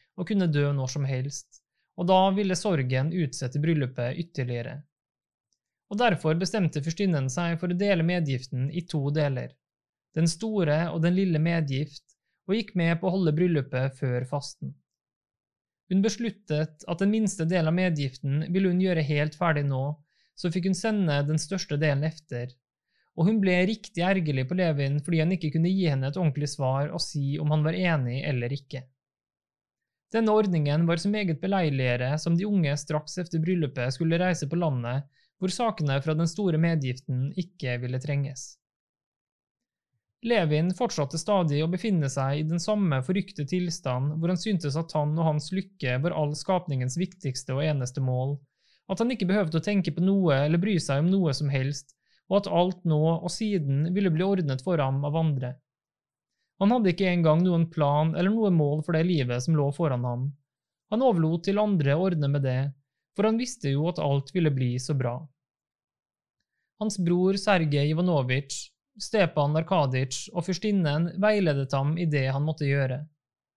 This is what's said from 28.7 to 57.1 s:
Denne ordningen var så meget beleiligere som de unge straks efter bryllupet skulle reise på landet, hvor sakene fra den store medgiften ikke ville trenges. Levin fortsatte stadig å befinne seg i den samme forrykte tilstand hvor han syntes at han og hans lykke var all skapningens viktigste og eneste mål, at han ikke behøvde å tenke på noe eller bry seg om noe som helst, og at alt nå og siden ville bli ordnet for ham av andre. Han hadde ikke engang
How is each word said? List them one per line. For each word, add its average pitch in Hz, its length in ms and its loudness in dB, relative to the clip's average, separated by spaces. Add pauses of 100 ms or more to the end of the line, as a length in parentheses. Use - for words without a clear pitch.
Denne 220 240 2
ordningen 165 540 2
var 170 100 0
så 180 80 -4
meget 202 320 0
beleiligere 139 800 0
som 170 160 0
de 175 140 0
unge 165 320 2
straks 151 420 -6
efter 165 160 -4
bryllupet 147 560 0
skulle 165 240 0
reise 175 320 0
på 170 80 0
landet, 135 480 -2 (320)
hvor 185 160 -2
sakene 151 480 0
fra 156 160 0
den 165 80 2
store 165 320 0
medgiften 135 720 -2 (100)
ikke 131 460 -4
ville 127 180 -4
trenges. 139 540 -6 (1700)
Levin 175 480 2
fortsatte 160 460 -2
stadig 165 420 2
å 160 80 0
befinne 180 400 0
seg 139 300 -2
i - 80 -2
den 170 100 -2
samme 190 480 0
forrykte 185 400 -4
tilstand 151 720 -2
hvor 170 160 0
han 180 80 -4
syntes 160 320 -2
at 165 240 -4
han 151 160 0
og 165 140 0
hans 151 260 -2
lykke 139 480 -4
var 165 160 -2
all 147 160 -2
skapningens 151 640 -2
viktigste 139 560 -6
og 143 80 -2
eneste 139 400 -2
mål, 131 320 -2 (500)
at 190 160 -4
han 233 80 2
ikke 214 160 -2
behøvde 175 320 0
å 156 80 -2
tenke 196 300 0
på 165 100 -2
noe 185 300 4 (100)
eller 170 160 2
bry 202 160 2
seg 139 240 0
om 165 80 2
noe 190 240 2
som 147 160 -2
helst, 139 460 -4 (340)
og 196 140 2
at 190 100 -10
alt 180 320 2
nå 156 140 4 (160)
og 170 180 -4
siden 156 600 0
ville 196 180 2
bli 156 80 2
ordnet 180 400 0
for 180 160 0
ham 135 300 0
av 147 100 -2
andre. 135 380 -2 (1040)
Han 202 80 6
hadde 226 220 4
ikke 185 180 0
engang 165 320 4